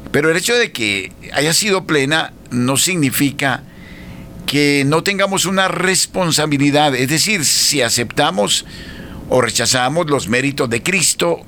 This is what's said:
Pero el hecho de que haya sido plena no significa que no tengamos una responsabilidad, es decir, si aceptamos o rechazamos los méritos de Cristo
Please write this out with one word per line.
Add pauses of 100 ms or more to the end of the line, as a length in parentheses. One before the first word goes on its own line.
(120)
Pero
el
hecho
de
que (220)
haya
sido
plena (200)
no
significa (840)
que
no
tengamos
una
responsabilidad,
es
decir,
si
aceptamos (640)
o
rechazamos
los
méritos
de
Cristo